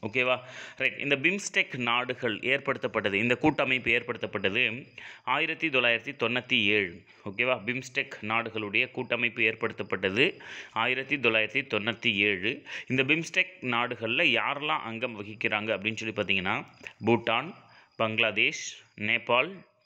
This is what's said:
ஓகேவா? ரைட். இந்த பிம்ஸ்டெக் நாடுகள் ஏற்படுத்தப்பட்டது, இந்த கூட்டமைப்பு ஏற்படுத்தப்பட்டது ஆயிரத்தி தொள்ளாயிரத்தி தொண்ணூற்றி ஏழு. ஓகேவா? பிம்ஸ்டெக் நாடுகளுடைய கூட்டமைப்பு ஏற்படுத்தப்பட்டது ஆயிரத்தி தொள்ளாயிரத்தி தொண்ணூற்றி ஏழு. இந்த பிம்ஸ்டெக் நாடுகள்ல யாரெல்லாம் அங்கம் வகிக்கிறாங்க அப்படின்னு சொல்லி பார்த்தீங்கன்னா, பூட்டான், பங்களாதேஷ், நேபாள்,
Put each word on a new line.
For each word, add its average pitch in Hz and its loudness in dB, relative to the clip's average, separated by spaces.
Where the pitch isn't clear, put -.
ஓகேவா? 123 2
ரைட். 131 -2
இந்த 143 0
பிம்ஸ்டெக் 185 0
நாடுகள் 120 0
ஏற்படுத்தப்பட்டது, 120 0
இந்த 117 2
கூட்டமைப்பு 131 2
ஏற்படுத்தப்பட்டது 113 0
ஆயிரத்தி 156 0
தொள்ளாயிரத்தி 123 2
தொண்ணூற்றி 123 2
ஏழு. 101 4
ஓகேவா? 120 2
பிம்ஸ்டெக் 131 -4
நாடுகளுடைய 110 0
கூட்டமைப்பு 120 -2
ஏற்படுத்தப்பட்டது 107 0
ஆயிரத்தி 127 0
தொள்ளாயிரத்தி 117 2
தொண்ணூற்றி 110 0
ஏழு. 101 2
இந்த 131 2
பிம்ஸ்டெக் 160 0
நாடுகள்ல 120 0
யாரெல்லாம் 139 0
அங்கம் 113 -6
வகிக்கிறாங்க 107 -2
அப்படின்னு 107 -2
சொல்லி 110 -6
பார்த்தீங்கன்னா, 98 0
பூட்டான், 117 2
பங்களாதேஷ், 113 2
நேபாள், 120 2